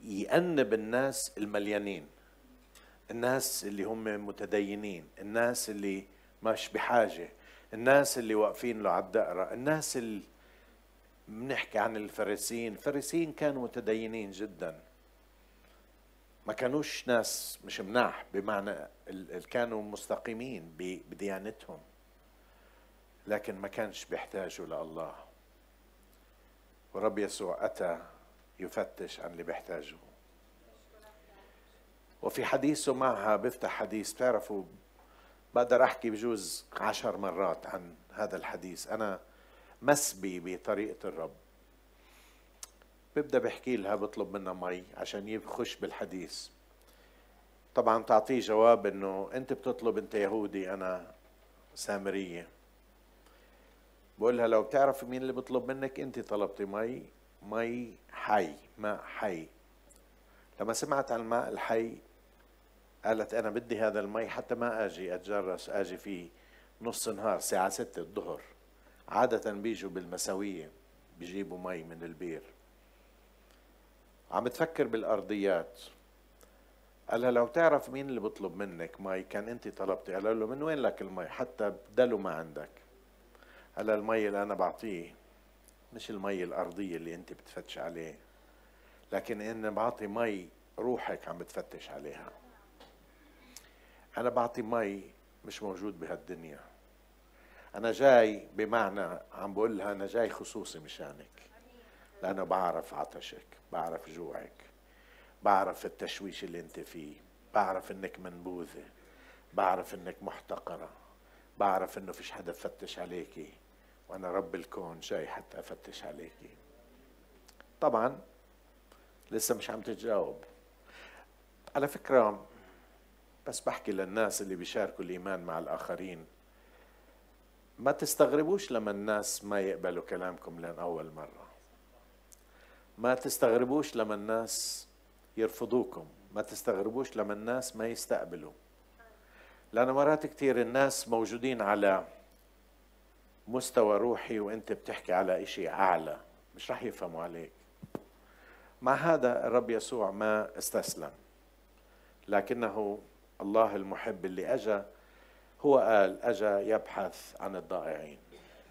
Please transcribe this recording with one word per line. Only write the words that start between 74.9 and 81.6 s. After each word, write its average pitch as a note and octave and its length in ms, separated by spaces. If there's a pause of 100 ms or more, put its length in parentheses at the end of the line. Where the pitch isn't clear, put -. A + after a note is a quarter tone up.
قال A#2 120
لها: B2+ 100
"لو A#2+ 160
تعرف D3+ 420
مين C#3 200
اللي B2 100
بطلب G2 360
منك F2 460
مي، F#2+ 220
كان G#2 260
أنت A#2+ 180
طلبتي." F#2+ 460
قال G#2+ 260
له: A2 80
"من C3+ 160
وين D#3 140
لك A#2 240
المي؟ F#2+ 260
حتى G#2+ 460 (180)